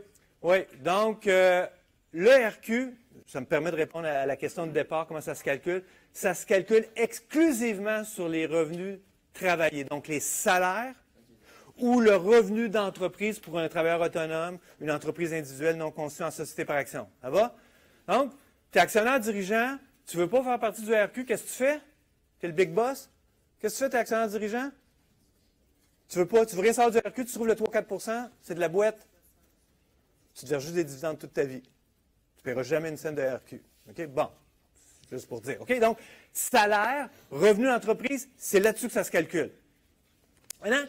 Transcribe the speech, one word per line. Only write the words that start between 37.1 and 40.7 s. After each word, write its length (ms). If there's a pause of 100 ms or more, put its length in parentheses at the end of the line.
revenu 340
d'entreprise, 720
c'est 240
là-dessus 280
que 40
ça 120
se 60
calcule. 400 (1120)
Maintenant, 280